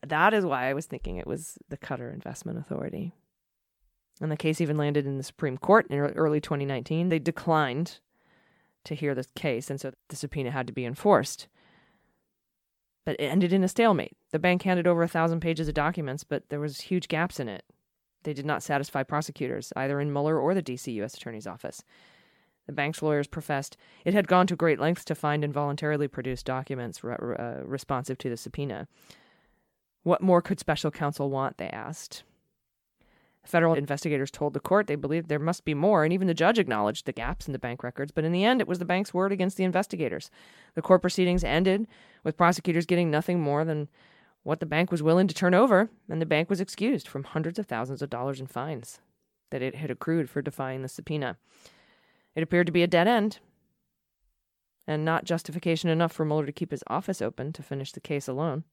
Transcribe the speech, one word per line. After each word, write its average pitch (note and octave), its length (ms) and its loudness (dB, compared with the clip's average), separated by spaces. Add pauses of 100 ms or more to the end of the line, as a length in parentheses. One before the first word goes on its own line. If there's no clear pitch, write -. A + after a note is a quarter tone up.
that D#3+ 280 4
is G#3 120 2
why C3+ 200 0
I C3+ 80 0
was D3 140 -4
thinking - 300 -8
it - 100 -10
was - 320 -8 (100)
the C#3 80 -10
Qatar B2 340 -8
Investment - 460 -10
Authority. - 560 -8 (1040)
And D#3 120 -4
the D3+ 60 -4
case D#3 220 0
even D3+ 180 2
landed D3 280 2
in C#3 120 -4
the C3+ 60 -6
Supreme C3+ 360 -6
Court G#3+ 280 6
in - 80 -4
ear-, C#3+ 200 0
early D3+ 260 2
twenty C#3+ 240 -4
nineteen. C#3 440 -2
They E3 100 2
declined D#3 800 0 (840)
to D#3 120 -8
hear D3 180 -2
the B2+ 120 -4 (100)
case, B2+ 340 -2
and C#3 100 -6
so C3+ 120 -8 (180)
the D#3 60 -12
subpoena C#3 340 -4
had C3 160 -4
to A#2+ 80 -10
be B2+ 120 -4
enforced. C3+ 640 2 (1600)
But D#3 140 -2
it D3 60 -2
ended F3 280 2
in F#3+ 100 6
a F#3 40 4
stalemate. G#3+ 500 2 (140)
The D#3 80 0
bank F3+ 240 2
handed F3+ 240 2
over E3+ 160 4
a E3+ 40 2
thousand E3 320 2
pages D#3+ 280 0
of D3 80 -2
documents, D3+ 480 -2
but - 260 -4
there D3 100 -4
was D3 220 -6
huge F3+ 260 -2
gaps E3+ 320 -2
in C3 80 -4
it. G2+ 160 -10 (600)
They D3+ 100 -4
did C#3 120 -8
not D3+ 180 -2
satisfy C#3+ 400 -2
prosecutors, C3+ 720 -4
either C#3 240 -2
in D3 120 -2
Mueller D3 280 2
or D#3 160 2
the F#3 80 0
D B2+ 140 -6
C B2+ 160 -8
U G#2 100 -4
S A2+ 100 -6
Attorney's A2 320 -12
Office. - 380 -12 (840)
The - 80 -12
bank's D3 300 -4
lawyers D3 240 2
professed D3 500 -6 (260)
it F#3 120 2
had G3+ 120 4
gone F3+ 200 8
to F3+ 80 0
great D#3 240 4
lengths C#3+ 260 0
to D#3 100 -2
find D3 280 0
and D3 100 -2
voluntarily D3 540 0
produce B2+ 340 -6
documents B2+ 640 -6
re-, A#2 120 -6
uh, A#2+ 480 -6
responsive C3 560 -6
to C3+ 100 -4
the A#2 80 -6
subpoena. B2 500 -8 (1120)
"What E3 200 2
more F3+ 200 6
could - 180 -2
special D#3 300 -2
counsel C#3+ 400 -2
want?" C3+ 280 -2
they - 120 -8
asked. - 540 -12 (1200)
Federal E3 300 4
investigators C#3+ 560 -2
told D3 240 -4
the D3 60 -2
court G3+ 260 2
they D3 100 -2
believed D3+ 320 -2
there D3+ 120 0
must E3+ 260 -2
be D#3 80 -2
more, E3 300 4
and D#3+ 100 2
even F#3+ 140 0
the E3+ 60 4
judge F#3 260 4
acknowledged G#2+ 460 0
the C3+ 60 -6
gaps A#2+ 360 -6
in C#3+ 60 -6
the B2+ 60 -6
bank A#2+ 240 -8
records, C3+ 280 -8
but D#3 120 -2
in D#3+ 80 2
the F3+ 120 2
end, A#3+ 180 4
it - 60 -2
was F3+ 100 -2
the F3 80 -6
bank's F#3 280 0
word F#3+ 180 2
against F#3+ 260 -2
the F#3+ 60 0
investigators. E3+ 680 -2 (460)
The E3 80 -4
court F#3 180 8
proceedings F3+ 420 2
ended F#3+ 440 2 (360)
with D#3 140 -2
prosecutors E3+ 480 4
getting F3 240 2
nothing D#3+ 300 2
more D3 260 2
than D3+ 220 -2 (560)
what D#3+ 160 -2
the E3 80 -6
bank D#3+ 240 2
was E3 120 0
willing F3 240 6
to E3 60 0
turn F3+ 220 4
over, A3 340 8 (180)
and D#3+ 140 -2
the E3 40 -2
bank D#3+ 240 2
was F#3 120 0
excused G3+ 460 -2
from C#3 160 -8
hundreds D#3+ 340 -4
of G#3+ 80 -4
thousands B2+ 360 -6
of C#3 80 -6
dollars C3 300 -4
in C3 80 -10
fines B2+ 520 -8 (500)
that C3+ 120 -4
it C3 140 -4
had D3+ 160 -6
accrued D#3+ 380 -2
for D3 120 -6
defying C3+ 400 -6
the C3 60 -8
subpoena. C3+ 500 -6 (1000)
It D#3+ 80 0
appeared F3 240 4
to E3 40 -2
be E3+ 120 4
a F3 40 4
dead F3 200 6
end, G#3+ 320 2 (1500)
and D3+ 160 -2
not D#3+ 220 0
justification E3 640 -2
enough E3 220 4
for D#3+ 140 -2
Mueller D3+ 200 0
to C#3+ 60 -6
keep D#3 200 -6
his C3+ 160 -6
office F3 340 -2
open C3 320 -4
to - 100 -14
finish C#3 280 -8
the - 80 -14
case C#3+ 280 -6
alone. C#3+ 460 -4